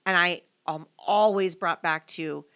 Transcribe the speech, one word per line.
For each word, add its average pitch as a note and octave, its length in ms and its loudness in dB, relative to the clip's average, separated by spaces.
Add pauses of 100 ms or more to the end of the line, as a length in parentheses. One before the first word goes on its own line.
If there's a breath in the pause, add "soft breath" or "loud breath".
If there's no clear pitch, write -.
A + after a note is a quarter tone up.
And F#3+ 100 4
I F3 260 2 (220)
am D#3 220 -8 (100)
always G3 600 2
brought E3+ 260 -4
back D#3+ 240 -4
to, D3 380 -10 (100)